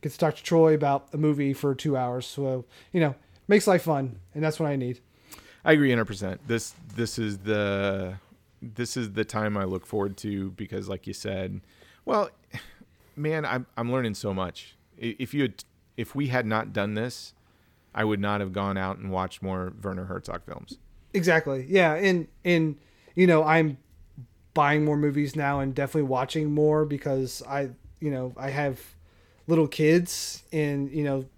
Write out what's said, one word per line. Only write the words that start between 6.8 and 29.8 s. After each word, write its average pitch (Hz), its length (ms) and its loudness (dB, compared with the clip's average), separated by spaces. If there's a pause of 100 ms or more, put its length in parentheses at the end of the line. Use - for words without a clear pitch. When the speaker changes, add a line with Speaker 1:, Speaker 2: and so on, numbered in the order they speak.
Speaker 2:
this 113 240 -4
is 104 200 -4
the, 98 760 -2 (480)
this 117 340 -8
is 110 180 -6
the 107 100 0
time 107 320 -2
I 98 80 0
look 92 200 -4
forward 98 340 -4
to 98 340 -6
because, 98 360 -10
like 95 200 -8
you 98 40 -8
said, 95 480 -6 (440)
well, 208 260 0 (220)
<sighs> - 640 -18
man, 156 280 -2
I'm, 123 220 -4 (100)
I'm 117 140 -4
learning 123 240 0
so 101 180 -4
much. 92 440 -6 (260)
I-, 113 160 -6
if 131 160 -8
you 143 80 0
had, 110 220 -4 (320)
if - 180 -8
we 139 140 -2
had 123 180 0
not 107 260 -2
done 104 220 -2
this, 120 400 -8 (600)
I 110 100 -2
would 107 160 0
not 104 200 -2
have 95 120 -6
gone 98 240 -2
out 95 220 -4
and 98 120 -10
watched 92 320 -6
more 92 300 -6 (100)
Werner 95 220 -6
Herzog 92 400 -10
films. - 340 -16 (340)
Speaker 1:
Exactly. 156 560 0
Yeah. 170 260 6
And, 180 340 2 (160)
and, 160 320 2 (400)
you 185 100 8
know, 160 160 8
I'm 156 360 4 (760)
buying 151 300 4
more 151 120 2
movies 147 380 0
now 143 260 0
and 135 140 -2
definitely 139 340 0
watching 135 440 0
more 151 320 4
because 135 580 -4
I, 135 280 -4 (300)
you 151 100 -2
know, 127 260 -4
I 135 140 -6
have 139 300 -2 (680)
little 160 200 4
kids 160 760 2 (100)